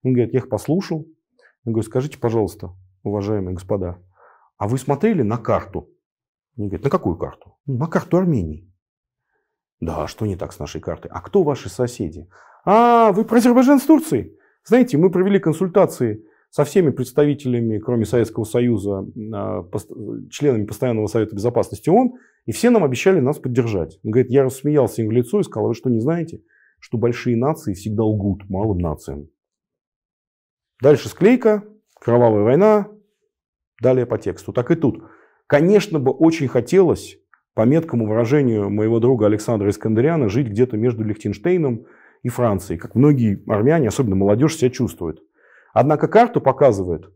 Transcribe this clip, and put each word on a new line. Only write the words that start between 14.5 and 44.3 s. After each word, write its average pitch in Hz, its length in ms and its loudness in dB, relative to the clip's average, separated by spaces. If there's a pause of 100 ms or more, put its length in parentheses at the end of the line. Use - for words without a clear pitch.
Знаете, 240 340 4
мы 180 120 6
провели 185 300 2
консультации 160 840 0 (280)
со 147 140 0
всеми 165 260 2
представителями, 123 880 -2
кроме 117 260 -2
Советского 117 380 -2
Союза, 101 640 -2 (260)
а, 101 300 -8
пост-, - 280 -12 (380)
членами 120 360 -2
Постоянного 110 420 -4
Совета 104 280 -2
Безопасности 110 540 -4
оон, 247 240 2 (320)
и 113 60 -8
все 226 180 0
нам 220 140 4
обещали 151 360 2
нас 143 200 0
поддержать. 117 640 -4
Он 107 80 -4
говорит, 120 200 2
я 135 120 4
рассмеялся 131 580 0
им 107 60 -2
в 107 40 -2
лицо 123 280 0
и 185 40 0
сказал, 110 260 -4
вы 117 40 -2
что, 127 160 -6
не 113 100 2
знаете, 165 440 -4 (360)
что - 200 -8
большие 120 360 -2
нации 127 380 -4
всегда 107 300 -4
лгут 101 440 -2
малым 98 300 -4
нациям? 73 520 -8 (1500)
Дальше 135 300 4
склейка, 214 540 2 (360)
кровавая 117 440 4
война, 202 460 4 (920)
далее 127 240 2
по 107 140 -4
тексту. - 340 -10
Так 120 160 -4
и 170 60 4
тут. 147 280 -2 (440)
Конечно 160 520 2
бы 131 120 0
очень 160 360 2
хотелось, 131 680 0 (360)
по 113 120 0
меткому 131 420 0
выражению 113 600 0
моего 110 300 0
друга 120 260 2
Александра 104 440 0
Искандеряна, 113 600 0
жить 120 180 -2
где-то 107 300 0
между 110 260 -2
Лихтенштейном 120 840 -4 (380)
и 123 60 -4
Францией, 98 500 -2
как - 160 -12
многие 120 520 2
армяне, 120 420 2
особенно 104 260 -2
молодежь, 107 400 2